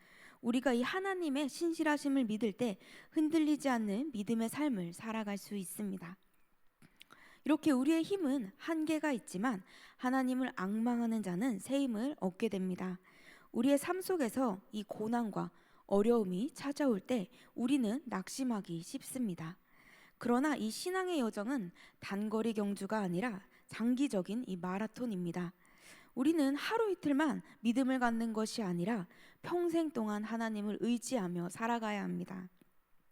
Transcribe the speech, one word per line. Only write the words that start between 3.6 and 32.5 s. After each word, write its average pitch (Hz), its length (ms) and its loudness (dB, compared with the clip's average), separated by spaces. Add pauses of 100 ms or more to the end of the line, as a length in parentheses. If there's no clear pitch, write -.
않는 233 440 0
믿음의 226 360 0
삶을 233 440 -2
살아갈 214 440 -4
수 - 180 -10
있습니다. 190 640 -6 (1300)
이렇게 302 280 4
우리의 294 300 4
힘은 285 540 0
한계가 311 560 0
있지만 202 500 -2 (360)
하나님을 254 580 0
앙망하는 226 640 0
자는 190 360 0
새 269 220 -2
힘을 262 380 -2
얻게 190 300 -2
됩니다. 185 500 -4 (540)
우리의 277 260 4
삶 349 220 -2
속에서 254 600 0 (120)
이 214 100 -4
고난과 214 680 -2 (360)
어려움이 208 680 4
찾아올 277 460 0
때 220 280 -2 (260)
우리는 254 520 2
낙심하기 202 720 -4
쉽습니다. 180 800 -6 (580)
그러나 254 400 2
이 214 140 -2
신앙의 359 500 0
여정은 220 500 -2 (300)
단거리 214 540 -2
경주가 202 460 -2
아니라 190 420 -2 (240)
장기적인 233 800 0
이 185 100 -4
마라톤입니다. 180 960 -4 (640)
우리는 277 420 4
하루 440 340 2
이틀만 285 520 2 (180)
믿음을 254 380 2
갖는 233 340 2
것이 220 300 -2
아니라 180 440 0 (360)
평생 330 480 0
동안 214 340 -2
하나님을 220 560 -2
의지하며 196 680 0
살아가야 226 540 -2
합니다. 185 460 -6 (640)